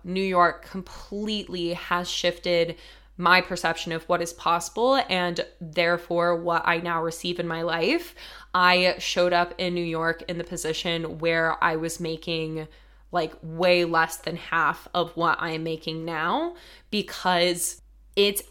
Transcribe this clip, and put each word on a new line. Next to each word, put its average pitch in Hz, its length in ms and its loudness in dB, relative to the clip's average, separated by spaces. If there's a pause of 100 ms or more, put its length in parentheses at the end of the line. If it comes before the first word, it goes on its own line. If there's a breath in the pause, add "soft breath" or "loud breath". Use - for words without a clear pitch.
New 185 180 -2
York 180 420 4
completely 190 1080 -6
has 175 360 -2
shifted 170 680 0 (420 loud breath)
my 180 220 6
perception 170 520 -2
of 160 180 -6
what 175 100 4
is 170 140 -4
possible, 226 720 2
and 175 320 0 (180)
therefore 170 800 2
what 170 300 0
I 170 140 2
now 170 220 -2
receive 170 380 -4
in 170 80 -4
my 165 140 -4
life. 170 520 0 (380 loud breath)
I 180 460 6
showed 180 340 2
up 175 240 2
in 180 160 -2
New 175 100 -2
York 165 460 -2
in 175 80 -6
the 170 80 -6
position 165 720 -4
where 165 480 2
I 165 120 2
was 160 220 -4
making, 160 720 -6 (440 soft breath)
like, 160 280 -2
way 175 460 2
less 165 320 2
than 165 180 -6
half 165 560 -2
of 165 240 -2
what 165 240 0
I'm 160 240 -4
making 160 400 -6
now, 190 520 -2 (340 loud breath)
because 180 880 0 (360)
its 202 340 2